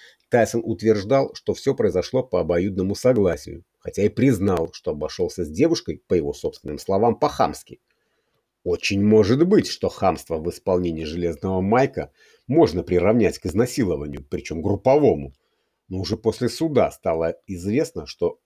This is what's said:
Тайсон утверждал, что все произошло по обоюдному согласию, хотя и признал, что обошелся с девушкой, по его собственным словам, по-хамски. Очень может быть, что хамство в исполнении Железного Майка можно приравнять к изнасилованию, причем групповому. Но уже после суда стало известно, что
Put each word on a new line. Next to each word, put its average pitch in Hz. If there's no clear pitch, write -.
Тайсон 113
утверждал, 107
что -
все 135
произошло 107
по 92
обоюдному 92
согласию, 95
хотя -
и -
признал, 98
что -
обошелся 78
с 73
девушкой, 131
по 95
его 73
собственным -
словам, 98
по-хамски. -
Очень 98
может 110
быть, 190
что -
хамство -
в 80
исполнении 85
Железного 85
Майка 107
можно 120
приравнять 92
к -
изнасилованию, 85
причем -
групповому. 98
Но 92
уже 98
после 113
суда 135
стало 82
известно, 98
что -